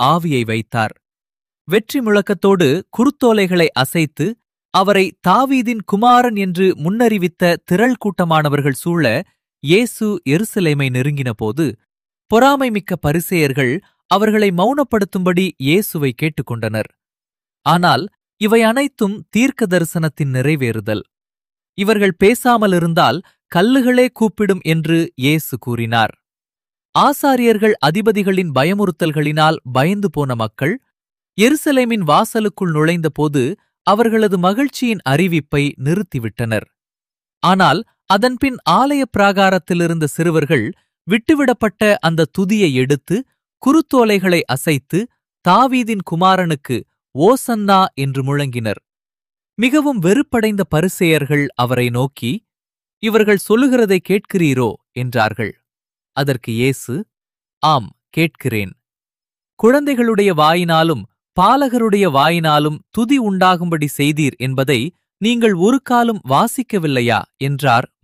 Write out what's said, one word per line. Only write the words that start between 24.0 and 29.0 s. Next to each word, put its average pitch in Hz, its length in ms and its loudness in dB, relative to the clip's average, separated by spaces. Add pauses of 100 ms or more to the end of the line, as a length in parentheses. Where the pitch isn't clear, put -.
கூப்பிடும்" 202 480 -2
என்று 160 540 -2
இயேசு 139 420 -2
கூறினார். 117 640 -4 (760)
ஆசாரியர்கள் 233 760 2 (120)
அதிபதிகளின் 190 720 0
பயமுறுத்தல்களினால் 156 1000 0 (160)